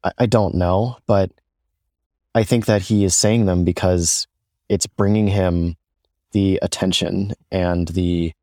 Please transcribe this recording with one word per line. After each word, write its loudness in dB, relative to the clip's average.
I, -2
I 4
don't 2
know, 0
but 2
I 4
think 0
that 2
he 2
is 0
saying 2
them 2
because 0
it's -2
bringing 0
him 0
the 0
attention -4
and -2
the -2